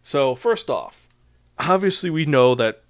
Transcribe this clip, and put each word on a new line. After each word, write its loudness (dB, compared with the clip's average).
So, -2
first -4
off, -8
obviously 0
we -2
know 4
that -2